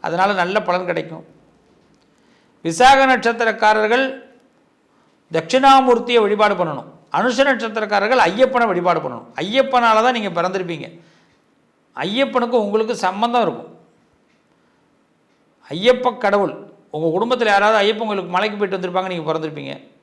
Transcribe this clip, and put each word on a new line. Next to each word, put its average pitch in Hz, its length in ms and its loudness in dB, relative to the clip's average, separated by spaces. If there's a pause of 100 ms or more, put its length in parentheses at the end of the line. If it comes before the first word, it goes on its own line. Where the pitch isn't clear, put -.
அதனால 185 320 0
நல்ல 190 300 0
பலன் 185 240 -2
கிடைக்கும். 165 400 -8 (1400)
விசாக 254 540 6
நட்சத்திரக்காரர்கள் 226 1120 0 (1000)
தட்சிணாமூர்த்தியை 247 880 4
வழிபாடு 214 340 2
பண்ணணும். 160 300 -4 (280)
அனுஷ 226 320 0
நட்சத்திரக்காரர்கள் 220 760 0
ஐயப்பனை 233 480 2
வழிபாடு 175 340 0
பண்ணணும். 127 240 -10 (100)
ஐயப்பனால 233 680 2
தான் 254 100 2
நீங்க 196 300 -4
பிறந்திருப்பீங்க. 170 580 -6 (960)
ஐயப்பனுக்கு 233 540 -2
உங்களுக்கு 220 460 -2
சம்பந்தம் 220 460 -2
இருக்கும். - 360 -6 (1900)
ஐயப்ப 247 500 0
கடவுள், 202 540 -2 (180)
உங்க 160 280 -2
குடும்பத்துல 233 260 -2
யாராவது 208 340 2
ஐயப்பன் 208 200 0
கோயிலுக்கு 202 320 -6
மலைக்கு 202 280 -4
போயிட்டு 196 200 -4
வந்திருப்பாங்க, 185 280 -4
நீங்க 165 260 -6
பிறந்திருப்பீங்க. 147 560 -8 (140)